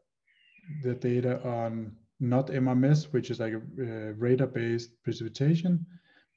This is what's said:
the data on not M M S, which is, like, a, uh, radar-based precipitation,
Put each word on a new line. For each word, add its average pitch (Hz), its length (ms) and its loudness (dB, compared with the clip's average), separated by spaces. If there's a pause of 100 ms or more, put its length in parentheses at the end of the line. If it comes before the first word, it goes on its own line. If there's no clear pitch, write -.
(840)
the 123 120 -2
data 123 520 0
on 113 480 -4 (240)
not 131 300 2
M 131 180 2
M 127 160 4
S, 151 300 4
which 120 160 0
is, 113 100 -4
like, 113 140 -2
a, 113 40 -4
uh, 110 560 -8
radar-based 117 920 0
precipitation, 160 840 0 (520)